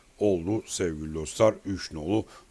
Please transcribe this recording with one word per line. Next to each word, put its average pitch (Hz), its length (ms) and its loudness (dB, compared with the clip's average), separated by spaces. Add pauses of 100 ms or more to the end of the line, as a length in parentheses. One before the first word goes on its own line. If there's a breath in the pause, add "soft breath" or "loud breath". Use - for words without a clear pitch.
(180 loud breath)
oldu 98 480 2
sevgili 78 460 -4
dostlar. 92 420 2 (100)
Üç 95 260 -6
nolu 85 340 0 (260 loud breath)